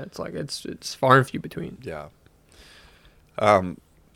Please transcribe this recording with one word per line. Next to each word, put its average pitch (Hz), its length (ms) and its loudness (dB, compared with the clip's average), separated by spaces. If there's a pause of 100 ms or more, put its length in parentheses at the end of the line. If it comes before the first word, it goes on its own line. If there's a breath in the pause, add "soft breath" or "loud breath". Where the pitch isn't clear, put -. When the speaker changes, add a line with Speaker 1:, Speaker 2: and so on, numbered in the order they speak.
Speaker 1:
it's - 140 -20
like, - 160 -10
it's, 156 300 -10
it's - 300 -12
far 131 220 6
and 131 100 4
few - 120 -8
between. - 420 -10
Speaker 2:
Yeah. 78 260 -12 (1300 soft breath)
Um, 92 380 4 (380)